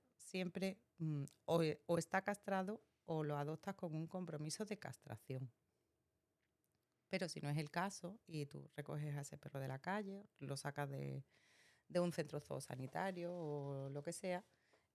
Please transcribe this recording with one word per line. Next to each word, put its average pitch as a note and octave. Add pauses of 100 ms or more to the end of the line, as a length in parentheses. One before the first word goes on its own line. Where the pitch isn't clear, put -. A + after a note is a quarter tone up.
(160)
siempre, F#3 (220)
mm, D3+ (220)
o, E3 (240)
o E3+
está F#3+
castrado G3+ (260)
o D#3
lo D3
adoptas D#3
con E3+
un D#3+
compromiso D#3+
de G3+
castración. - (1600)
Pero F#3
si -
no D3
es D3
el D3
caso F#3+
y D3+
tú C#3
recoges D3
a C#3+
ese -
perro C#3
de C3+
la C3+
calle, G3 (100)
lo C#3
sacas C#3+
de, C#3 (640)
de F3
un F3
centro D#3
zoosanitario E3+
o C#3+
lo C#3+
que E3+
sea, F#3 (500)